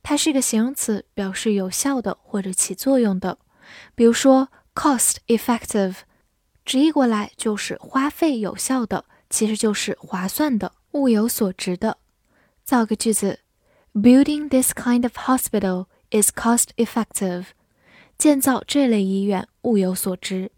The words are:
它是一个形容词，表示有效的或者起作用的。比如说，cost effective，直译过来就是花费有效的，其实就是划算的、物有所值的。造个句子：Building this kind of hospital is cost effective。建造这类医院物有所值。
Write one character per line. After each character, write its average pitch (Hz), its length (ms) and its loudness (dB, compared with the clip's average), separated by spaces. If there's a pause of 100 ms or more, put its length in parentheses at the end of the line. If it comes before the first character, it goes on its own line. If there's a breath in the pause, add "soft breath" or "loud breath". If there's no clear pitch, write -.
它 - 160 -2
是 320 120 0
一 285 40 0
个 262 80 2
形 220 220 0
容 262 100 -4
词， - 400 -4
表 190 200 -6
示 214 200 -2
有 190 160 -2
效 269 320 -2
的 196 220 -6
或 202 180 -6
者 185 100 -6
起 - 220 -4
作 269 260 0
用 202 200 2
的。 185 180 -6 (580 loud breath)
比 233 80 2
如 233 100 8
说， 262 360 4 (240 soft breath)
cost - 440 0 (100)
effective， 220 720 -2 (680)
直 262 140 0
译 311 120 4
过 285 140 2
来 208 320 -2
就 214 180 -2
是 - 220 -8
花 269 320 -2
费 285 300 0
有 196 160 -6
效 254 300 -2
的， - 200 -6 (240 soft breath)
其 - 160 0
实 214 100 -2
就 214 180 0
是 - 280 -4
划 185 260 -8
算 285 300 0
的、 190 140 -4 (200)
物 277 180 0
有 220 180 2
所 196 260 -2
值 180 240 -6
的。 220 200 -4 (680)
造 240 220 2
个 214 100 -2
句 226 180 -2
子： - 280 -4 (520)
Building 277 560 6
this 254 240 2
kind 240 300 0
of 240 140 -4
hospital 196 680 -2 (240)
is 208 220 2
cost - 460 0
effective。 196 680 -4 (720 soft breath)
建 285 240 4
造 254 240 0
这 277 220 2
类 214 160 2
医 190 200 -2
院 196 240 -2 (140)
物 233 160 2
有 185 160 2
所 185 240 -4
值。 185 400 -8